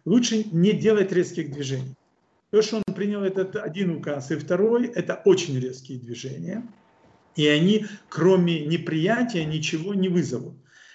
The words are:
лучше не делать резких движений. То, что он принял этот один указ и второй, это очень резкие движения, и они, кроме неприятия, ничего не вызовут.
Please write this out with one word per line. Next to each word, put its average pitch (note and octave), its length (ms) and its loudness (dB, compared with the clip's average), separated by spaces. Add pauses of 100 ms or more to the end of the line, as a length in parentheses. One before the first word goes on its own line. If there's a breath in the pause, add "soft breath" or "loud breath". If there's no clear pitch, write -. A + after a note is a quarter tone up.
лучше A3 460 2
не F3 220 4
делать F#3+ 380 2
резких D#3+ 400 -2
движений. C3+ 440 -8 (540)
То, G#3+ 120 4
что A3 160 0
он G3 160 -4
принял G3+ 300 -4
этот F#3+ 320 -2
один F3+ 360 -4
указ C#3+ 400 -6
и D#3+ 40 -2
второй, A3+ 520 2
это F3+ 380 -6
очень E3+ 340 4
резкие B2+ 400 -8
движения, D3+ 640 -10 (760)
и D3 100 4
они, F#3 380 4 (240 loud breath)
кроме E3+ 560 2
неприятия, D#3+ 800 -2
ничего D#3 480 -4
не F#3+ 160 2
вызовут. C3 460 -2 (400 soft breath)